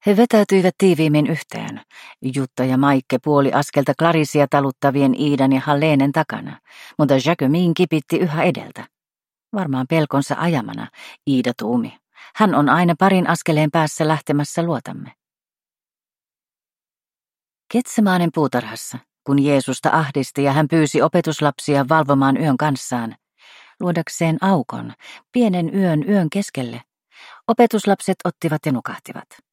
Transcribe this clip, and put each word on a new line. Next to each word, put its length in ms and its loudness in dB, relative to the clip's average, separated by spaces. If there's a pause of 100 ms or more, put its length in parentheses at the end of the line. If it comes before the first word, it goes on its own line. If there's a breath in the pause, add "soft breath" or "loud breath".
He 100 4
vetäytyivät 600 4
tiiviimmin 480 4
yhteen, 540 -8 (420 loud breath)
Jutta 420 -4
ja 140 0
Maikke 460 0
puoli 280 2
askelta 420 0
Clarisia 560 2
taluttavien 640 0
Iidan 380 0
ja 80 0
Halenen 520 2
takana, 480 -6 (380 loud breath)
mutta 160 4
Jacquemin 600 2
kipitti 420 0
yhä 260 -2
edeltä. 440 -4 (680)
Varmaan 360 -4
pelkonsa 500 0
ajamana, 500 -4 (380 loud breath)
Iida 320 0
tuumi. 400 -4 (380 loud breath)
Hän 180 2
on 140 2
aina 300 4
parin 320 2
askeleen 400 0
päässä 380 0
lähtemässä 540 -2
luotamme. 500 -6 (2500)
Getsemaanen 600 0
puutarhassa, 640 -4 (260)
kun 180 2
Jeesusta 500 0
ahdisti 500 -2
ja 100 2
hän 160 2
pyysi 340 2
opetuslapsia 880 0
valvomaan 480 2
yön 200 0
kanssaan, 600 -4 (640 loud breath)
luodakseen 600 -2
aukon 520 -2 (400 loud breath)
pienen 420 0
yön 340 0
yön 220 2
keskelle, 520 -8 (680 loud breath)
opetuslapset 760 2
ottivat 420 -4
ja 60 0
nukahtivat. 800 -10